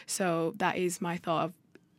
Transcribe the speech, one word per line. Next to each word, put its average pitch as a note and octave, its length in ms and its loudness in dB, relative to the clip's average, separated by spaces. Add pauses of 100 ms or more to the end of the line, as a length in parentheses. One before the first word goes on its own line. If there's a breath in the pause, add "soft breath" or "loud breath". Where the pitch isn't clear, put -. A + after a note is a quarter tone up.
So E3 520 0
that F3+ 200 2
is F3+ 240 0
my F3 160 -2
thought D#3+ 280 0
of, F3 80 -6 (460)